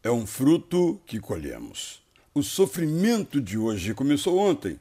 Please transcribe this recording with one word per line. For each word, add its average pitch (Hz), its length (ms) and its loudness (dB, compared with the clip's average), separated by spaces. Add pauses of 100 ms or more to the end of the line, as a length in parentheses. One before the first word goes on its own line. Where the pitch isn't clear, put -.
É 110 80 -4
um 117 160 0
fruto 170 800 2
que 110 140 -8
colhemos. 65 800 -10 (320)
O 143 80 2
sofrimento 175 960 0
de 107 200 -4
hoje 110 340 -2
começou 143 460 2
ontem. 160 420 0